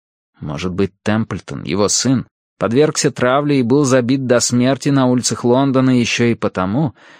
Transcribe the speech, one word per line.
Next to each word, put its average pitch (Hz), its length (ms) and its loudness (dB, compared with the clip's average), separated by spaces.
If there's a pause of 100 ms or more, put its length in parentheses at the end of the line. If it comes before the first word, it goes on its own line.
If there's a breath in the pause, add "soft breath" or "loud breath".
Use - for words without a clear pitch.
(400)
Может 80 340 -8
быть, 98 200 -4 (100)
Темплтон, 104 600 -6
его 95 240 -2
сын, 123 400 -2 (300)
подвергся 135 540 0
травле 143 480 0
и 127 40 0
был 135 220 2
забит 131 400 0
до 120 140 2
смерти 127 500 0
на 135 160 2
улицах 127 380 -2
Лондона 131 480 2
ещё 120 340 0
и 117 100 2
потому, 104 600 -2 (240 loud breath)